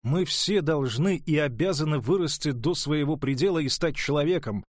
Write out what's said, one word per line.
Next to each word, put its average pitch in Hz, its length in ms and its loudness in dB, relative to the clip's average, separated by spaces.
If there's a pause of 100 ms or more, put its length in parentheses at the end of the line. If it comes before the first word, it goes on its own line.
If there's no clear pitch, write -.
Мы 160 220 2
все - 360 0
должны 147 560 0
и 151 220 0
обязаны 151 640 0
вырасти 156 500 0
до 135 240 -2
своего 151 420 0
предела 147 440 0
и 143 80 -2
стать 160 260 0
человеком 151 720 0 (120)